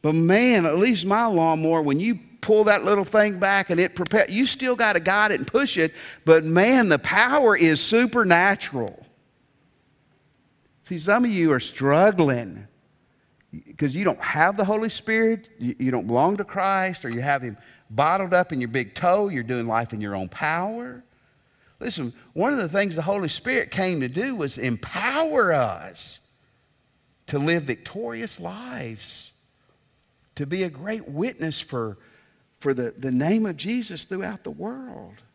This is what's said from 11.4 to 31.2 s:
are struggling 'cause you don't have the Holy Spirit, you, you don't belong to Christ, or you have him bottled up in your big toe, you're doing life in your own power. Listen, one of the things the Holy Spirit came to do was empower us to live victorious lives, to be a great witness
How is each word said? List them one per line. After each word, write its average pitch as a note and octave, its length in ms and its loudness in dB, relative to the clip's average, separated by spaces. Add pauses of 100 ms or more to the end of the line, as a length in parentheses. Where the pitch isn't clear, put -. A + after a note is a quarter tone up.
are B2+ 80 4
struggling C#3 1040 2 (1120)
'cause C#3 160 -2
you F#3 80 -6
don't F3+ 180 -2
have F3 360 0
the G3+ 80 0
Holy A3 240 -2
Spirit, A3+ 600 -2 (120)
you, A#2+ 180 -6
you C3 140 0
don't G#2+ 160 -4
belong D3+ 300 2
to G3+ 60 -6
Christ, F#3+ 600 -2
or B2+ 40 -8
you A#2 120 -6
have C#3 200 -2
him A#2 160 -10 (340)
bottled F3 440 0
up F3+ 180 2
in C3 80 -2
your A#2+ 80 -4
big A#2 260 -4
toe, G3 340 0
you're C#3 140 -6
doing A#2 240 -4
life A#2 260 -2
in G#2+ 80 -8
your G2+ 160 -6
own F#2 120 -6
power. A3 760 -6 (760)
Listen, C3 320 -6 (200)
one A3+ 200 0
of C#4 60 0
the F3+ 100 -2
things G3 260 -2
the D#3+ 80 -4
Holy F#3+ 260 -2
Spirit - 420 -4
came F#3 300 -2
to B2+ 80 -2
do A3+ 260 -4
was D#3 240 -6
empower A#3 920 -2
us F#2+ 680 -4 (1080)
to C#3+ 120 -4
live D#3+ 260 0
victorious A3+ 760 -10
lives, F3+ 920 -14 (1000)
to D3 100 -8
be F#3 180 -4
a F3+ 80 -4
great F#3+ 380 -10
witness D#3+ 520 -6